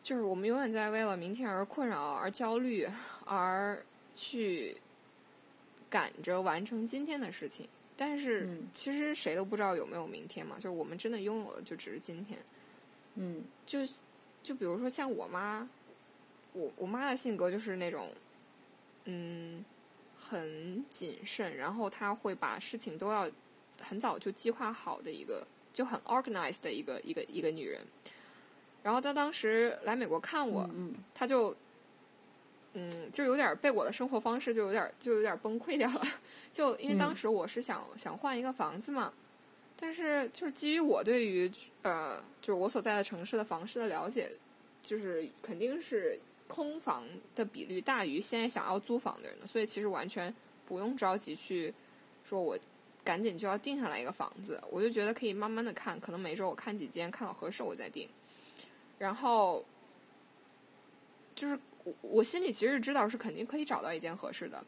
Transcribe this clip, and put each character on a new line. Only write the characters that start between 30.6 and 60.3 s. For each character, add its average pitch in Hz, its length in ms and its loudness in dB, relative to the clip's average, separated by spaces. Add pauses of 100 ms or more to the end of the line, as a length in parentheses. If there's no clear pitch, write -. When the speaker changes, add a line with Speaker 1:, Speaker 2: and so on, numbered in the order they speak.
Speaker 2:
嗯， 175 220 -4
嗯。 - 0 - (180)
Speaker 1:
她 - 140 0
就， 240 280 6 (1200)
嗯， 170 380 -6
就 285 120 0
有 254 100 6
点 247 220 6
被 285 140 4
我 214 140 4
的 - 80 0
生 247 160 -2
活 254 120 2
方 233 180 2
式 247 160 2
就 220 80 4
有 196 80 2
点， 202 300 2
就 240 140 4
有 214 60 6
点 208 200 4
崩 220 180 0
溃 277 180 0
掉 254 160 4
了。 262 140 0 (200)
<laughs> - 260 -20
就 285 240 4
因 262 120 -4
为 202 80 4
当 196 180 4
时 202 120 -4
我 202 200 4
是 233 140 -4
想， - 320 -4
Speaker 2:
嗯。 - 60 -14
Speaker 1:
想 - 180 -8
换 262 220 0
一 - 20 -2
个 262 120 0
房 175 280 -2
子 254 120 -6
嘛， 247 200 0 (640)
但 330 160 -6
是 294 400 2
就 - 140 -4
是 277 60 -2
基 294 200 0
于 320 80 4
我 311 220 6
对 233 240 6
于， 185 240 4 (320)
呃， 156 400 0 (180)
就 - 60 -10
是 214 60 2
我 185 160 4
所 220 120 2
在 208 160 4
的 202 80 4
城 185 220 -6
市 233 100 -2
的 214 80 2
房 180 220 -4
市 233 140 -6
的 220 80 0
了 160 200 0
解， - 220 -2 (520)
就 214 140 -4
是 180 320 -2 (140)
肯 185 160 -6
定 254 220 2
是 202 380 0 (280)
空 311 340 -4
房 123 240 -2 (300)
的 226 100 2
比 - 220 -8
率 185 140 -2
大 240 260 2
于 151 160 0
现 233 180 0
在 226 80 2
想 220 180 -2
要 190 120 2
租 233 200 0
房 - 220 -4
的 - 80 -10
人 50 120 -12
的， - 60 -14
所 226 140 0
以 214 60 2
其 208 140 -2
实 208 80 2
完 170 200 0
全 202 260 -4 (320)
不 180 120 -4
用 226 180 0
着 196 220 4
急 156 160 -6
去 170 400 -2 (500)
说 196 160 -2
我 156 160 0 (480)
赶 180 180 4
紧 214 140 2
就 208 100 -2
要 202 120 2
定 277 200 -2
下 240 100 0
来 151 120 -2
一 120 40 -2
个 127 80 -2
房 - 200 -4 (140)
子， - 240 -6
我 180 100 0
就 220 80 6
觉 226 160 2
得 214 80 2
可 233 140 -2
以 208 80 2
慢 208 160 0
慢 220 120 0
地 226 100 0
看， 180 280 -4
可 - 120 -8
能 170 60 -4
每 175 160 -2
周 190 140 0
我 156 60 0
看 214 220 -6
几 170 100 -4
间， 170 240 -4
看 - 160 -6
好 190 80 -6
合 - 160 -6
适 - 120 -6
我 - 120 -2
再 - 160 -8
定。 - 180 -8 (880)
然 196 160 0
后 226 500 6 (1700)